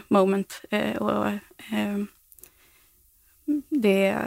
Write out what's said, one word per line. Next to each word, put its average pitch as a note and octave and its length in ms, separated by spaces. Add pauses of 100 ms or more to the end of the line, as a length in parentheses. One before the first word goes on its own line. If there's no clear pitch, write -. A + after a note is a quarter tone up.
moment, G3 540 (100)
eh, G#3+ 260
och, G#3 300
eh, G#3 720 (1700)
det, G3+ 580